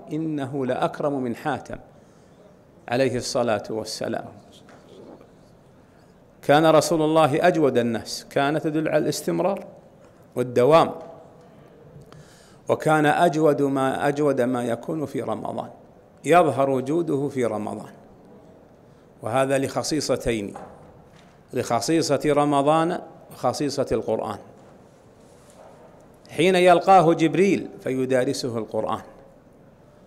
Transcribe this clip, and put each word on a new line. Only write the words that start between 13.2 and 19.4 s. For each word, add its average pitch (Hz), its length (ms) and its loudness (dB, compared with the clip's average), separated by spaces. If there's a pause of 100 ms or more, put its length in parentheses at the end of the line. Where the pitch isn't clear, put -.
ما، 135 460 0
أجود 143 340 0
ما 120 220 -2
يكون 135 420 -6
في 120 160 -6
رمضان، 113 480 -8 (560)
يظهر 139 440 2
وجوده 143 580 -2
في 131 180 -4
رمضان، 104 460 -6 (1300)
وهذا 135 360 0